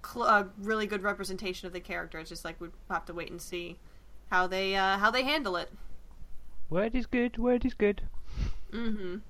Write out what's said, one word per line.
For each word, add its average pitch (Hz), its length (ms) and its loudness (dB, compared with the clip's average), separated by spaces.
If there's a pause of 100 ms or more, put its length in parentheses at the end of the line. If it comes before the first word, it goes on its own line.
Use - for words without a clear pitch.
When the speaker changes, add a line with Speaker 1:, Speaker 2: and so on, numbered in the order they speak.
Speaker 1:
cl-, 233 220 -2
a 202 220 6 (100)
really 214 280 0
good 202 160 -2
representation 190 640 -2
of 170 60 -8
the 180 80 -6
character. 175 380 -8
It's 165 100 -10
just, 170 160 -12
like, 165 160 -8
we 170 80 -10 (220)
have 170 160 -2
to 170 80 -10
wait 170 160 -6
and 170 100 -10
see 175 380 -8 (520)
how 185 160 6
they, 190 280 0
uh, 196 240 4
how 214 120 6
they 254 120 2
handle 202 340 0
it. 170 140 -4 (1000)
Speaker 2:
Word 214 240 2
is 247 120 2
good, 240 320 2
word 247 260 4
is 254 100 2
good. 208 280 2 (680)
Speaker 1:
Mm-hmm. 214 440 0 (140)